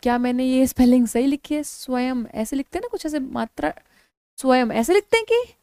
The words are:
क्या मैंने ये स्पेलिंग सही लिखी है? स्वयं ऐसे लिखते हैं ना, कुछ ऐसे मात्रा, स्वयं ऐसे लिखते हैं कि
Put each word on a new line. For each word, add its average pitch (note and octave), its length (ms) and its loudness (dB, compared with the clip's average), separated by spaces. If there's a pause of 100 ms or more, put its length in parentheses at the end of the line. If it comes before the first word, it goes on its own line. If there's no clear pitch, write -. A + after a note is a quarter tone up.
क्या A#3+ 160 0
मैंने B3 280 0
ये C4 220 4
स्पेलिंग B3 400 4
सही A#3 200 0
लिखी C#4+ 280 -2
है? D4+ 80 -4
स्वयं B3+ 640 -6
ऐसे A3 300 -6
लिखते C#4 220 -6
हैं F#4+ 40 -6
ना, A#4+ 60 -10
कुछ G4+ 180 -8
ऐसे D4+ 140 -4
मात्रा, B3+ 540 -6 (640)
स्वयं B3+ 360 2
ऐसे A#3 200 0
लिखते G4+ 240 2
हैं A4+ 80 0
कि A#4 180 0 (200)